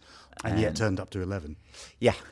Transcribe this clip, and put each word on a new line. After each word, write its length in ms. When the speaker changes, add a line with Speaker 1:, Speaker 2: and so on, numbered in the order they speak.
Speaker 1:
And 160
yet 100
Speaker 2:
And 80
Speaker 1:
turned 220
up 120
to 100
eleven. 340
Speaker 2:
Yeah, 160